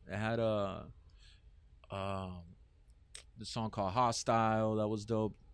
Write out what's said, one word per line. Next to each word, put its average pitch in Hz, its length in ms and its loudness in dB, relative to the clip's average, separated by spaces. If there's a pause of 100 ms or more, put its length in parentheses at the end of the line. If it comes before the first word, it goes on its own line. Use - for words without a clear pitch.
It 95 80 -6
had 110 220 -2
a, 101 480 0 (1040)
um, 95 480 -4 (1000)
the 113 60 -12
song 110 260 -4
called 98 220 0
Hostile. 110 840 4
That 107 120 2
was 107 160 -2
dope. 110 300 0 (200)